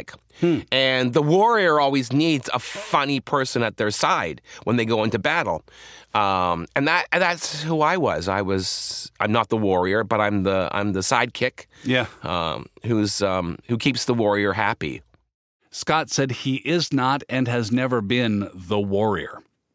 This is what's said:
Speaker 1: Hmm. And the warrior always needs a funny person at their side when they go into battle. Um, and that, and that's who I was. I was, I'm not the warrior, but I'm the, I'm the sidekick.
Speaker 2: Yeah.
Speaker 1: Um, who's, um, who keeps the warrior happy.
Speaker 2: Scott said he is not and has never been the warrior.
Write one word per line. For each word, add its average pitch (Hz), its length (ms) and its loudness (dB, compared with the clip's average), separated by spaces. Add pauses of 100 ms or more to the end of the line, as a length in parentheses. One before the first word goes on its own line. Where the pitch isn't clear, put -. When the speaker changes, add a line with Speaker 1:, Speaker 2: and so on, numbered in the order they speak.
(400)
Speaker 1:
Hmm. 165 200 2 (100)
And 131 440 2
the 156 80 4
warrior 180 580 4
always 135 320 0
needs 151 420 2
a 127 40 -2
funny 143 600 -2
person 131 420 0
at 110 140 -2
their 107 140 0
side 117 500 0 (240)
when 117 120 2
they 113 80 2
go 110 200 2
into 113 140 0
battle. 120 460 -2 (500)
Um, 92 600 0
and 143 140 0
that, 170 240 2
and 175 80 2
that's 170 420 -2
who 160 200 -2
I 165 140 2
was. 92 320 0
I 98 140 0
was, - 680 -4 (100)
I'm 107 120 2
not 113 160 2
the 117 80 0
warrior, 98 480 2
but 104 160 0
I'm 104 240 2
the, 95 280 0
I'm 101 200 -2
the 95 80 -2
sidekick. 123 640 -2 (180)
Speaker 2:
Yeah. 123 220 0 (160)
Speaker 1:
Um, 80 440 -4 (180)
who's, 107 360 0
um, 92 380 -2 (100)
who 117 80 0
keeps 120 300 0
the 123 80 0
warrior 101 400 2
happy. 101 480 -4 (680)
Speaker 2:
Scott 156 380 -2
said 135 220 -2
he 131 260 -4
is 156 360 -2
not 131 360 0
and 127 180 0
has 117 240 -2
never 123 300 2
been 107 540 0
the 92 260 -2
warrior. 98 600 -2 (320)